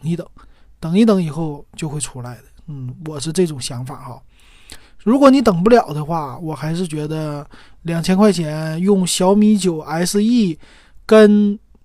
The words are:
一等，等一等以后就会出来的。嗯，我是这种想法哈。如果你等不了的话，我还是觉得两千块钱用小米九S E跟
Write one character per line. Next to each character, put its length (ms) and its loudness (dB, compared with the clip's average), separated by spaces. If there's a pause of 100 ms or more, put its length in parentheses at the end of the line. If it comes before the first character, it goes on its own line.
一 120 -4
等， 120 -10 (520)
等 180 -4
一 80 6
等 180 2
以 80 -6
后 340 -8 (100)
就 140 -8
会 100 -8
出 220 -12
来 160 -14
的。 60 -20 (240)
嗯， 280 -12 (120)
我 120 -10
是 140 -8
这 140 0
种 140 -8
想 240 -10
法 120 -14
哈。 240 -18 (760)
如 200 2
果 120 8
你 100 6
等 220 2
不 80 4
了 240 4
的 100 -6
话， 340 -6
我 160 -10
还 200 -8
是 120 -4
觉 220 -8
得 380 -8 (360)
两 200 -4
千 140 0
块 140 6
钱 500 -4
用 260 2
小 280 2
米 220 4
九 240 -2
S 420 -2
E 360 0 (480)
跟 520 6 (260)